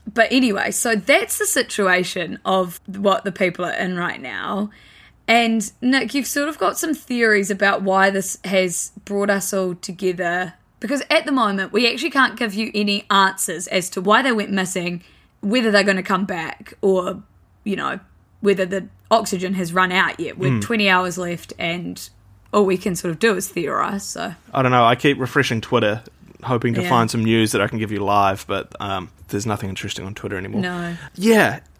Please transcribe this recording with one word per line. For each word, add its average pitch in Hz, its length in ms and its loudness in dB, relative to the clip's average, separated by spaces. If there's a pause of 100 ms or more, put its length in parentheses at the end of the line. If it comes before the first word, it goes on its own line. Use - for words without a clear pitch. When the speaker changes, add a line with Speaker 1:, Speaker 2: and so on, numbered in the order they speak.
(140)
Speaker 1:
But 226 160 4
anyway, 247 400 2
so 226 240 -2
that's 262 440 0
the 427 80 -2
situation 185 1000 -2
of 190 420 -2
what 196 380 0
the 196 80 -4
people 180 320 -2
are 165 80 -4
in 180 240 -2
right 175 260 -4
now. 185 480 -6 (560)
And 226 540 2
Nick, 247 340 0
you've 277 140 -2
sort 285 200 -2
of 294 100 -8
got 349 200 -2
some 320 160 -2
theories 214 560 0
about 196 320 0
why 190 280 4
this 190 340 -4
has 185 480 0 (140)
brought 202 220 -2
us 196 240 0
all 185 220 -2
together. 180 800 -4 (240)
Because 262 320 -4
at 311 160 2
the 302 60 -2
moment, 196 400 0
we 233 200 4
actually 262 180 -4
can't 247 280 2
give 214 160 -2
you 214 180 -4
any 202 380 0
answers 190 560 2
as 180 240 -2
to - 100 -8
why 208 220 4
they 262 80 2
went 202 220 0
missing, 180 500 -2 (380)
whether 226 320 2
they're 202 100 6
gonna 190 220 2
come 190 220 0
back, 170 540 -8
or, 190 400 0 (440)
you 202 100 -2
know, 147 240 -4 (420)
whether 190 240 2
the 185 220 -4 (240)
oxygen 190 440 0
has 180 180 -2
run 185 180 2
out 180 300 0
yet. 165 180 -8
We're 175 140 2
Speaker 2:
Mm. 214 100 2
Speaker 1:
twenty 214 260 0
hours 185 300 2
left, 175 400 -6
and 175 500 -6 (420)
all 208 140 4
we 190 140 2
can 185 180 -2
sort 175 140 -4
of 156 80 -6
do 226 180 2
is 196 100 -6
theorise, - 560 -4
so. - 320 -8 (200)
Speaker 2:
I 135 80 2
don't 127 80 2
know, 123 120 6
I 117 120 6
keep 139 260 2
refreshing 123 400 0
Twitter, 110 400 0 (420)
hoping 123 300 0
to 120 100 -2
Speaker 1:
Yeah. - 60 -4
Speaker 2:
find 117 220 4
some 113 120 0
news 113 300 4
that 107 80 2
I 101 80 2
can 117 100 -6
give 107 140 -4
you 101 100 -4
live, 101 460 2
but, 98 320 -6
um, 98 300 -6 (180)
there's 101 160 -4
nothing 104 240 -4
interesting 95 380 -10
on 104 80 -10
Twitter 104 240 -8
anymore. 98 240 -4
Speaker 1:
No. 175 340 -6 (180)
Speaker 2:
Yeah, 196 460 4 (200)